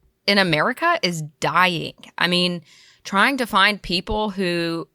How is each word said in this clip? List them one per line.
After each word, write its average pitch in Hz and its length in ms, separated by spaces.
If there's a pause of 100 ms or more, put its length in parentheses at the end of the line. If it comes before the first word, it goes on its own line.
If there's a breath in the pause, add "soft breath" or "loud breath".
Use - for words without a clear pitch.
(280)
in 202 100
America 196 640
is 170 220 (160)
dying. 165 560 (240)
I 170 80
mean, 180 340 (420 soft breath)
trying 226 340
to 240 100
find 202 340
people 214 480
who 170 640